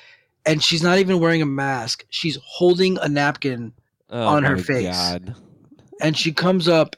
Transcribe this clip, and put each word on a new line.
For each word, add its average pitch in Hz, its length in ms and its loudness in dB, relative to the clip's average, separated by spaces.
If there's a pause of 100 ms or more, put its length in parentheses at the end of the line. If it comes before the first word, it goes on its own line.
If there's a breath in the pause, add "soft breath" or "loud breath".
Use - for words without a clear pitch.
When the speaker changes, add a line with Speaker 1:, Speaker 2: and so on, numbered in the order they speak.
(460 soft breath)
Speaker 1:
and 156 180 2
she's 165 180 0
not 180 160 4
even 185 220 2
wearing 165 220 2
a 151 40 0
mask. 135 640 -4
She's 151 340 -6
holding 180 560 2
a 160 100 -2
napkin 143 640 -2 (360)
Speaker 2:
Oh 117 180 -4
Speaker 1:
on 147 160 4
her - 140 2
Speaker 2:
my 92 60 -4
Speaker 1:
face. 90 480 -2
Speaker 2:
God. 90 240 -10 (640)
Speaker 1:
And 151 160 0
she 165 160 -2
comes 180 340 0
up 160 300 4